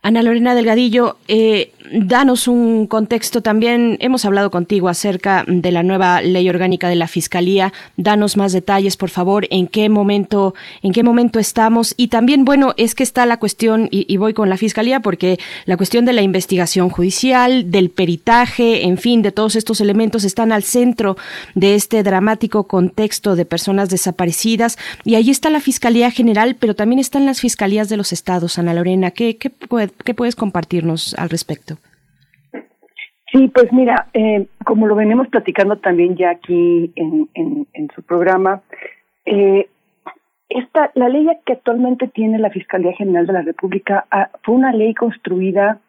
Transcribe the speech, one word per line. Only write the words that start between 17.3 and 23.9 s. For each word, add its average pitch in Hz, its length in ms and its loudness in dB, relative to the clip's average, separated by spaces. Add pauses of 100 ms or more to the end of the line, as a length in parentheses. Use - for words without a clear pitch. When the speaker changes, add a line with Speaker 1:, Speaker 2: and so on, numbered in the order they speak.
Speaker 1:
del 185 180 4
peritaje, 226 960 2
en 180 140 0
fin, 240 240 2
de 196 100 0
todos 214 240 -2
estos 220 240 -4
elementos 208 420 0
están 226 300 0
al 208 100 0
centro 233 540 0 (400)
de 196 180 4
este 208 300 0
dramático 208 640 0
contexto 196 680 0
de 170 100 0
personas 196 460 -2